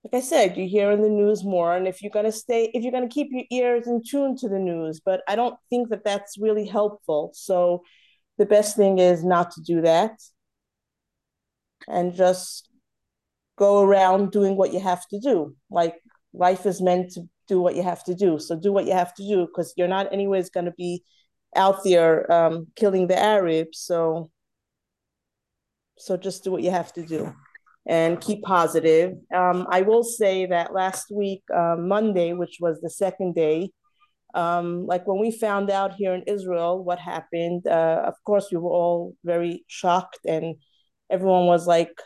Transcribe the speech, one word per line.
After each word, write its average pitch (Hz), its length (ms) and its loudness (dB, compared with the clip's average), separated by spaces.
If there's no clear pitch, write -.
like 247 180 -4
I 254 40 -10
said, 226 300 2
you 190 120 -4
hear 202 240 2
in 208 100 2
the 214 80 2
news 208 340 2
more, 175 320 0
and 185 120 -2
if 185 140 -8
you're 202 100 -12
gonna 214 200 0
stay, 226 440 -2
if 233 80 -2
you're 254 80 -4
gonna 247 160 -2
keep 269 240 -4
your 254 200 -8
ears 240 360 0
in 240 160 -2
tune 277 340 -2
to 254 100 -6
the 196 120 -2
news, 165 440 -4
but 185 240 -2
I 196 80 -2
don't 240 220 -2
think 240 200 -2
that 208 140 -6
that's 202 340 -4
really 214 300 -2
helpful. 190 680 -2
So 180 500 0
the 202 80 4
best 208 300 4
thing 196 240 4
is 175 240 6
not 175 280 2
to 165 100 -18
do 165 200 0
that 170 380 2
and 180 260 -4
just 180 560 -2
go 202 240 6
around 196 500 4
doing 196 260 2
what 185 160 2
you 180 60 -2
have 185 280 -2
to 202 120 -10
do. 208 360 0
Like, 165 240 0
life 180 340 0
is 180 160 -2
meant 180 300 0
to 170 80 -14
do 190 120 2
what 175 160 0
you 175 60 -2
have 175 220 -4
to 180 100 -6
do. 175 240 2
So 160 220 -8
do 196 120 0
what 196 140 0
you 190 80 0
have 180 220 0
to 196 80 -16
do, 196 320 0
'cause 175 200 -6
you're 175 120 0
not 190 260 -2
anyways 196 380 -2
gonna 175 260 -4
be 175 260 -8
out 190 280 2
there, 165 480 4
um, 165 440 2
killing 190 320 2
the 180 100 2
Arabs. 170 600 2
So, 165 500 -2
so - 180 -6
just 185 280 -10
do 190 80 -4
what 180 100 -4
you 175 80 0
have 175 240 -4
to 170 100 -12
do 160 300 -8
and 165 320 2
keep 208 220 -6
positive. 165 720 2
Um, 180 360 0
I 185 140 2
will 226 200 4
say 190 440 -2
that 170 260 -2
last 190 380 -4
week, 202 320 -4
uh, 170 240 0
Monday, 185 560 0
which 175 260 -8
was 165 220 -2
the 170 80 -8
second 185 460 -4
day, 165 360 0
um, 175 540 -4
like, 180 200 -4
when 196 120 -2
we 220 120 -2
found 202 380 -2
out 196 240 -2
here 190 200 -4
in 180 100 -6
Israel 185 600 -4
what 175 140 -4
happened, 170 720 -6
uh, 165 380 2
of - 100 -4
course, 202 260 0
we 180 60 -4
were 170 140 -4
all 175 520 -2
very 170 440 -4
shocked, - 580 -2
and 160 300 -4
everyone 185 340 2
was 175 220 4
like 170 260 2